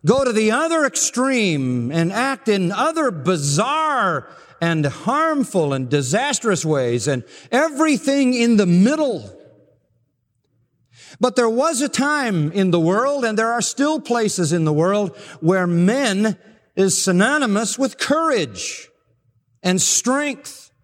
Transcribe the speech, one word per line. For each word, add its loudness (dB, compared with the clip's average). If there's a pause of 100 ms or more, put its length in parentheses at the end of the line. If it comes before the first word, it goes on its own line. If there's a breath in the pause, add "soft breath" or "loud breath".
go 4
to 0
the 2
other 0
extreme -2
and 0
act -4
in 0
other -2
bizarre -2 (340 loud breath)
and 0
harmful -2
and -4
disastrous -2
ways, -2
and -2 (280 loud breath)
everything 2
in 4
the 4
middle. 2 (1800 loud breath)
But 0
there 4
was 0
a 0
time 0
in 2
the 2
world, 2
and 0
there 0
are 0
still 0
places -2
in 0
the 2
world, 0 (260 loud breath)
where 2
men 0 (380 soft breath)
is 0
synonymous 0
with -4
courage -2 (720)
and 0
strength. -4 (120)